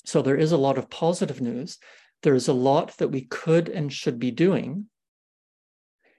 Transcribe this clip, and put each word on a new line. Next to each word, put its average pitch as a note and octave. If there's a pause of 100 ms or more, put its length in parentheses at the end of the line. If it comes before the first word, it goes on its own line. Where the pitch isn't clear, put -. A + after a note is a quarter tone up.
So -
there C3+
is D#3
a E3+
lot C3+
of B2
positive E3
news. B2 (440)
There C#3+
is B2+
a D3+
lot C3+
that -
we C3+
could E3
and D3
should C3+
be B2
doing, D#3+ (1300)